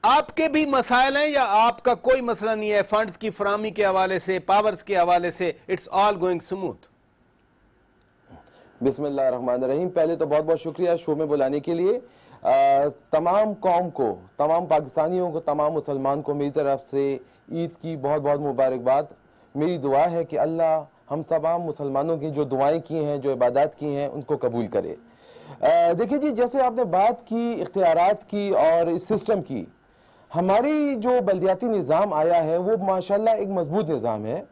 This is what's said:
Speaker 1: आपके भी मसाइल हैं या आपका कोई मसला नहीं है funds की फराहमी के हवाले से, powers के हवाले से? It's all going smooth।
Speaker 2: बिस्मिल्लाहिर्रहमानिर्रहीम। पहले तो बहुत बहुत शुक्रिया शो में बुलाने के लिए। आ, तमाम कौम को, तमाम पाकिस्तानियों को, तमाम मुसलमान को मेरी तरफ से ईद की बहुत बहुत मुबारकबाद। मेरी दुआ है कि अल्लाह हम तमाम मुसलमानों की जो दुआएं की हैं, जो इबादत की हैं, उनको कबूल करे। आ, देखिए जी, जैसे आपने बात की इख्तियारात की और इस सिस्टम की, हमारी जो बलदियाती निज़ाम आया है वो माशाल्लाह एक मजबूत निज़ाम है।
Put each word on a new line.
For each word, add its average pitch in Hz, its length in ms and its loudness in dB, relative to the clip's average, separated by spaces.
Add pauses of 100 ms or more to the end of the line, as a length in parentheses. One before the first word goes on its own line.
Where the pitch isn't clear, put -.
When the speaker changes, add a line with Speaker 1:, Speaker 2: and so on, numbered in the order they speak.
Speaker 1:
आपके 302 440 2
भी 302 180 2
मसाइल 269 500 2
हैं 302 120 2
या 285 140 2
आपका 233 520 2
कोई 254 260 2
मसला 220 340 -2
नहीं 214 160 -4
है 208 120 2
funds 208 340 -2
की 220 140 -6
फराहमी 208 400 -2
के 202 140 0
हवाले 190 340 2
से, 185 200 -2
powers 208 440 0
के 196 140 -2
हवाले 175 340 2
से? 175 280 -4 (120)
It's - 180 -4
all 202 260 2
going 180 280 -2
smooth। 185 460 -8 (1900)
Speaker 2:
बिस्मिल्लाहिर्रहमानिर्रहीम। 135 1040 -2
पहले 170 280 0
तो 156 100 -2
बहुत 151 180 0
बहुत 160 140 0
शुक्रिया 170 380 -2
शो 160 200 -4
में 156 120 -4
बुलाने 143 320 0
के 170 140 -4
लिए। 196 280 0 (420)
आ, 139 440 4
तमाम 180 680 0
कौम 180 360 0
को, 98 480 -4
तमाम 165 280 2
पाकिस्तानियों 156 680 0
को, 160 80 -4
तमाम 151 320 0
मुसलमान 143 480 -2
को 147 140 -4
मेरी 143 160 -2
तरफ 139 400 -2
से 139 300 -2 (320)
ईद 165 180 -4 (120)
की 165 140 -6
बहुत 143 260 -2
बहुत 143 180 0
मुबारकबाद। 131 680 0 (480)
मेरी 160 220 -2
दुआ 139 280 2
है 170 180 -2
कि 151 120 -8
अल्लाह 160 720 -2
हम 151 120 -4
तमाम 165 380 0
मुसलमानों 151 580 -2
की 151 120 -6
जो 147 140 -2
दुआएं 139 360 2
की 156 140 -10
हैं, 147 260 -2
जो 135 120 -2
इबादत 127 480 2
की 147 60 -6
हैं, 143 220 -4
उनको 147 280 -4
कबूल 120 300 -2
करे। 87 300 -4 (680)
आ, 679 280 4
देखिए 226 260 0
जी, 294 120 0
जैसे 240 300 0
आपने 247 240 0
बात 202 380 2
की 233 300 -4
इख्तियारात 170 680 2
की 202 280 -4
और 165 380 4
इस 170 200 -4
सिस्टम 214 320 0
की, 120 320 -10 (640)
हमारी 262 600 2
जो 247 240 2
बलदियाती 185 460 0
निज़ाम 185 480 0
आया 165 220 2
है 160 220 2
वो 196 280 0
माशाल्लाह 202 480 0
एक 208 140 -4
मजबूत 175 400 -2
निज़ाम 113 360 -2
है। 131 280 -6